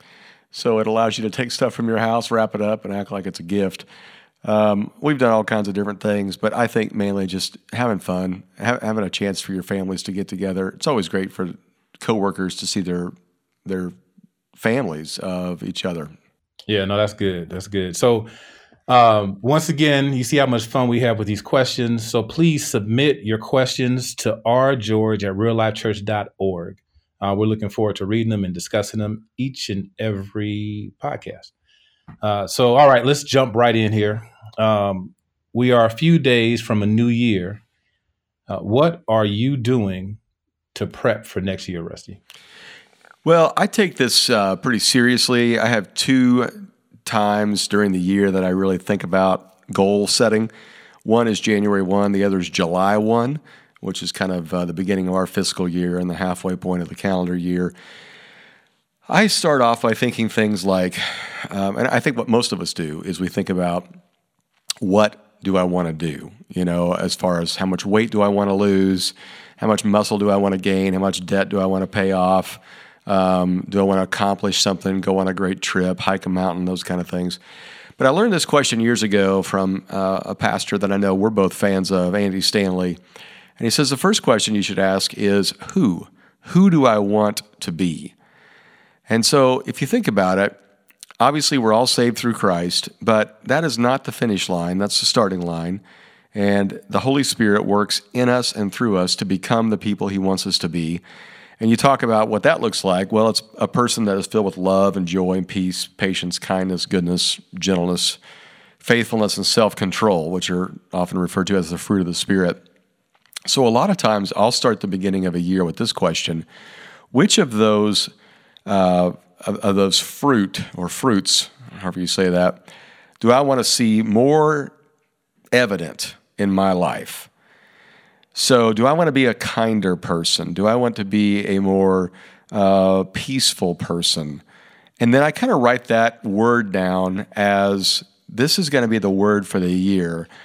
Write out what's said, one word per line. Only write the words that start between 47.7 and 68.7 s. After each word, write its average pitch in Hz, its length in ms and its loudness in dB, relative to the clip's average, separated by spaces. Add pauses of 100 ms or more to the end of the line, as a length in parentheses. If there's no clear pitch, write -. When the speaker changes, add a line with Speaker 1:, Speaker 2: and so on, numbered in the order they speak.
Speaker 1:
the 92 60 0
year 98 320 2
that 92 140 0
I 92 60 0
really 95 280 0
think 98 240 -4
about 95 680 -2
goal 101 340 2
setting. 110 440 2 (520)
One 113 260 2
is 104 120 -2
January 104 420 0
one, 101 300 2
the 98 120 2
other 98 140 0
is 87 100 -4
July 92 500 0
one, 117 420 0 (400)
which 95 220 -8
is 87 100 -8
kind 95 200 -4
of, 87 220 -6
uh, 87 100 -2
the 87 80 -6
beginning 92 360 -2
of 92 60 -2
our 92 120 0
fiscal 90 420 -4
year 87 300 -2
and 90 100 -4
the 87 60 -6
halfway 92 420 -4
point 90 260 -4
of 82 60 -10
the - 60 -14
calendar 90 420 -2
year. 90 380 -2 (1300)
I 202 200 4
start 147 340 2
off 117 200 2
by 113 120 2
thinking 113 340 -2
things 104 360 0
like, 92 340 0 (520)
um, 98 260 -2
and 120 120 0
I 123 120 0
think 131 160 -2
what 117 120 -6
most 117 240 2
of 90 80 -6
us 82 120 -8
do 80 300 -8
is 87 180 -8
we 92 80 -2
think 95 200 -4
about, 90 380 -2 (920)
"What 104 420 2 (220)
do 95 120 0
I 92 60 4
wanna 90 300 0
do?" 76 400 -8 (160)
You 90 160 -4
know, 87 280 0
as 90 220 -2
far 87 260 -2
as 85 160 -6
how 98 100 -4
much 92 200 -4
weight 107 240 0
do 107 120 0
I 101 60 4
wanna 101 260 2
lose? 95 600 2 (440)